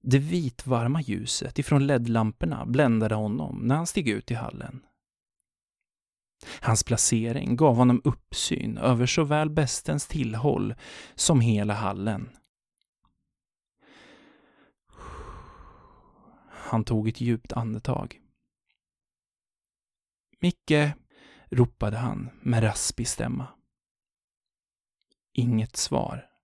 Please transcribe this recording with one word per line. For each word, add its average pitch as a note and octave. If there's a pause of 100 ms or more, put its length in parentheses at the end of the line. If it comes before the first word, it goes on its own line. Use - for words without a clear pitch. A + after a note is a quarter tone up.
Det C3
vitvarma C#3
ljuset A#2+
ifrån C#3
led-lamporna A#2
bländade A2+
honom G#2+
när B2
han E3
steg D3
ut G#2
i -
hallen. A#2+ (1800)
Hans A2
placering A#2
gav C3+
honom B2
uppsyn -
över B2
såväl D3+
bestens D3+
tillhåll A#2 (400)
som C#3+
hela G#2
hallen. G2+ (4000)
Han -
tog A2
ett -
djupt A#2+
andetag. - (2250)
"Micke!" D3 (560)
ropade A2
han B2 (120)
med A2+
raspig -
stämma. A#2+ (1900)
Inget A#2
svar. - (140)